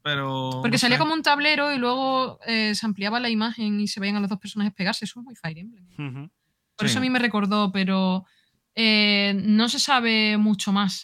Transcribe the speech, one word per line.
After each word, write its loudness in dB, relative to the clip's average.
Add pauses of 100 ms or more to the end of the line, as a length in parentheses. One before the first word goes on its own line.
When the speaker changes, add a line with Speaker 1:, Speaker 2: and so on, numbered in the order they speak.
Speaker 1:
pero -2
Speaker 2:
Porque 0
Speaker 1:
no 2
Speaker 2:
salía 2
Speaker 1:
sé. 2
Speaker 2:
como 0
un -2
tablero 2
y -2
luego, -2
eh, 0
se -4
ampliaba -2
la -2
imagen 0
y 0
se -8
veían -2
a 0
las -2
dos -4
personas -4
pegarse. -4
Eso -12
es -14
muy -20
Fire -10
Emblem. -18 (100)
Speaker 3:
Ujú. -10 (460)
Speaker 2:
Por -2
Speaker 1:
Sí. 2
Speaker 2:
eso 0
a -2
mí 0
me 2
recordó, 0
pero, 0 (500)
eh, 4
no 4
se -4
sabe 2
mucho 2
más, 0